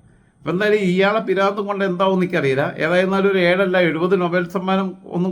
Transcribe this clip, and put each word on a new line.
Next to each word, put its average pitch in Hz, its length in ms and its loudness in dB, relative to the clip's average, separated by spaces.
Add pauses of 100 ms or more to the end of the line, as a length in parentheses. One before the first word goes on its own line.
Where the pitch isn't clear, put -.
(400)
അപ്പം 151 140 -6
എന്തായാലും 208 280 2 (120)
ഇയാളെ 196 340 2
പിരാന്തം 196 420 0
കൊണ്ട് 196 200 -2
എന്താവും 190 300 0
എനിക്കറിയില്ല. 147 460 0 (180)
ഏതായിരുന്നാലും 190 480 2
ഒരു 190 160 2
ഏഴല്ല 185 280 2 (140)
എഴുപത് 175 340 0
നൊബേൽ 175 200 0 (120)
സമ്മാനം 190 340 -2 (260)
ഒന്നും 180 160 0